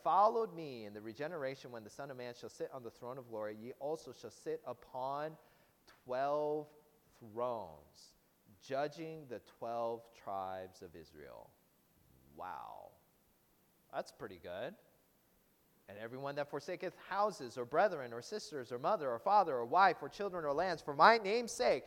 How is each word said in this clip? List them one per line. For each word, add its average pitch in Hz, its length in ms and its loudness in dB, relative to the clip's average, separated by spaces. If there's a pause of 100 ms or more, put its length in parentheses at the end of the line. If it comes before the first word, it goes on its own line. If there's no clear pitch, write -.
followed 208 540 4
me 135 300 -8
in 104 80 -10
the 107 80 -10
regeneration, 135 720 -6
when 117 120 -12
the 120 60 -12
Son 143 200 -12
of 131 80 -12
Man 123 160 -8
shall 117 160 -14
sit - 240 -8
on 135 80 -10
the 117 80 -10
throne 123 300 -12
of 120 100 -16
glory, 107 260 -6
ye 110 240 -12
also 147 320 -6
shall 113 200 -14
sit 156 340 -6
upon 139 720 -6 (680)
twelve 147 640 0 (520)
thrones, 104 920 -6 (480)
judging 151 680 -6
the 113 120 -8 (200)
twelve 117 420 -2 (140)
tribes 95 680 -6
of 87 140 -14
Israel." 71 560 -16 (840)
Wow. 57 540 -12 (1040)
That's - 180 -4
pretty 95 280 -14
good. 98 340 -8 (1160)
"And 98 100 -14
everyone 131 360 -8
that 143 140 -4
forsaketh 165 460 -6 (120)
houses, 185 480 -2
or 123 100 -2
brethren, 147 480 2
or 117 100 -6
sisters, 147 480 -8
or 123 80 -4
mother, 151 320 2
or 117 80 -2
father, 190 360 6
or 117 100 0
wife, 170 360 8
or 139 80 -8
children, 180 340 -4
or 143 100 2
lands, 170 280 0
for 147 140 -6
my 202 240 12
name's 220 320 0
sake, 208 360 2